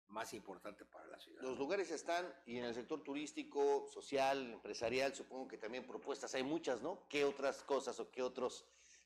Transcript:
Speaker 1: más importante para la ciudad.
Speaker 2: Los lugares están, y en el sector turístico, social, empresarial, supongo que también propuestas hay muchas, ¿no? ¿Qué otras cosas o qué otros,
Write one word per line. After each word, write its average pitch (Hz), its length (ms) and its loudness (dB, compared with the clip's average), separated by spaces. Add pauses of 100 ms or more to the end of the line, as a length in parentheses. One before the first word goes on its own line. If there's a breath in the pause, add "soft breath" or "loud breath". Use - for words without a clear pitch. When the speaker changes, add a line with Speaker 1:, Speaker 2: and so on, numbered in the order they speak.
Speaker 1:
más 110 260 -4
importante 98 520 -10
para - 220 -18
la - 120 -14
ciudad. - 240 -14
Speaker 2:
Los 127 140 0
lugares 165 340 2
están, 170 340 0 (200)
y 120 120 -4
en 123 80 0
el 120 80 0
sector 123 300 -2
turístico, 143 840 2
social, 135 680 2
empresarial, 117 600 2
supongo 131 340 -8
que 113 100 -8
también 120 280 -4
propuestas 127 480 -4
hay 131 100 2
muchas, 143 380 0
¿no? 175 260 -4
¿Qué 143 160 4
otras 139 400 2
cosas 123 360 2
o 107 120 -6
qué 123 120 -2
otros, 123 420 0 (400 loud breath)